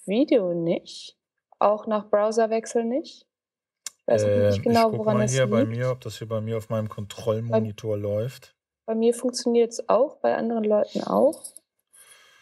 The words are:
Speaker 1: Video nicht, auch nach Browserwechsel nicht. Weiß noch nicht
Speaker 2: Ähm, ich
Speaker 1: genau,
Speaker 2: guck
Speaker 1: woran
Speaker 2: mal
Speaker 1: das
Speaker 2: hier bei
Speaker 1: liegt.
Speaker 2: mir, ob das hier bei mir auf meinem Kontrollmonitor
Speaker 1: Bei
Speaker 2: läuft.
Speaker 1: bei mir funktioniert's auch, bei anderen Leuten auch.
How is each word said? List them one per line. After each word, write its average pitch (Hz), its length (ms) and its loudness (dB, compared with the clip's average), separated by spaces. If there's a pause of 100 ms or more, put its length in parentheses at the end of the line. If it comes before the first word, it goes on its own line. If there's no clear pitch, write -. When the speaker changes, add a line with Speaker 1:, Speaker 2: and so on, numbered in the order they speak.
Speaker 1:
Video 220 480 2
nicht, - 640 -4 (420)
auch 208 280 2
nach 208 220 -4
Browserwechsel 220 760 0
nicht. 262 420 -6 (800)
Weiß 110 180 2
noch 104 60 2
nicht 101 100 4
Speaker 2:
Ähm, 101 120 4
ich 101 120 0
Speaker 1:
genau, 233 260 4
Speaker 2:
guck 220 100 -4
Speaker 1:
woran 214 180 0
Speaker 2:
mal 214 60 2
Speaker 1:
das 208 100 0
Speaker 2:
hier 131 140 2
bei - 140 2
Speaker 1:
liegt. 113 100 0
Speaker 2:
mir, 123 180 -4
ob 127 120 -6
das - 160 -12
hier 110 100 -12
bei 110 140 -4
mir 113 160 -4
auf 107 120 -10
meinem 110 200 -4
Kontrollmonitor 110 1040 -4
Speaker 1:
Bei 104 60 -4
Speaker 2:
läuft. 107 520 -6 (320)
Speaker 1:
bei 226 100 -4
mir 226 180 4
funktioniert's 233 760 0
auch, 233 280 2
bei 240 180 0
anderen 226 300 -2
Leuten - 380 0
auch. 170 380 2 (1000)